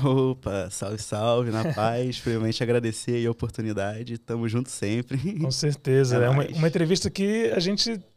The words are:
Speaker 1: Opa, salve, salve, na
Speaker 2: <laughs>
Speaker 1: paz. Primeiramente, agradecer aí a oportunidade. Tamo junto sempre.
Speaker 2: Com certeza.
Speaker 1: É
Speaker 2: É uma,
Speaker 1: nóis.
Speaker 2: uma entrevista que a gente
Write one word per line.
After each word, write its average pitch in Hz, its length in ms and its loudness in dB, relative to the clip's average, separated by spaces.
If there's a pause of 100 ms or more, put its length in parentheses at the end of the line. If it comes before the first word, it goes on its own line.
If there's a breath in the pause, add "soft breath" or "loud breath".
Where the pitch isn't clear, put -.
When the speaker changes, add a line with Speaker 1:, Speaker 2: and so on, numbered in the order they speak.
Speaker 1:
Opa, 131 680 0
salve, 104 260 -6
salve, 117 540 0
na 110 180 0
Speaker 2:
<laughs> 147 60 -4
Speaker 1:
paz. 117 420 0
Primeiramente, 113 460 -2
agradecer 117 480 0
aí 120 160 2
a 117 40 2
oportunidade. 110 880 -4
Tamo 117 320 -4
junto 120 220 0
sempre. 123 680 -2
Speaker 2:
Com 151 140 0
certeza. 131 680 2
Speaker 1:
É 123 60 4
Speaker 2:
É 120 60 4
uma, 139 160 4
Speaker 1:
nóis. - 120 -6
Speaker 2:
uma 160 100 4
entrevista 165 440 2
que 220 440 0
a 196 40 2
gente 202 400 -2 (160)